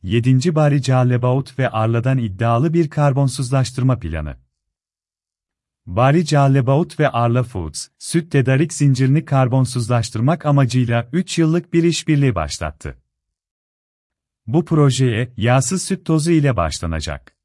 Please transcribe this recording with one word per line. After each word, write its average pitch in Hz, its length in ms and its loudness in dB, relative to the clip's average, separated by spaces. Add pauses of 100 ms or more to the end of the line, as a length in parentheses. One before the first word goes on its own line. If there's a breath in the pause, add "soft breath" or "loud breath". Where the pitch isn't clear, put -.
Yedinci 127 520 2
Barry 147 260 2
Callebaut 127 760 0
ve 127 100 0
Arla'dan 117 480 0
iddialı 117 560 0
bir 165 160 2
karbonsuzlaştırma 131 1080 0
planı. 76 380 -8 (1500)
Barry 131 400 2
Callebaut 139 760 2
ve 151 100 2
Arla 120 340 0
Foods, 87 440 -8 (100)
süt 165 340 -4
tedarik 135 420 0
zincirini 135 520 2
karbonsuzlaştırmak 123 1200 0
amacıyla 123 680 0
üç 180 240 -4
yıllık 165 360 0
bir 165 100 2
işbirliği 147 520 0
başlattı. 76 640 -8 (1500)
Bu 143 180 0
projeye 131 720 0
yağsız 131 460 0
süt 185 220 -6
tozu 160 260 0
ile 143 260 2
başlanacak. 80 880 -6